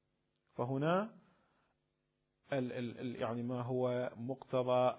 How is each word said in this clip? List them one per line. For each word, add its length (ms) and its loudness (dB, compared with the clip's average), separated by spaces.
فهنا 560 2
ال-، 200 -2
ال-، 280 -6
ال-، 200 -6
يعني 220 -2
ما 200 -2
هو 540 0
مقتضى 840 2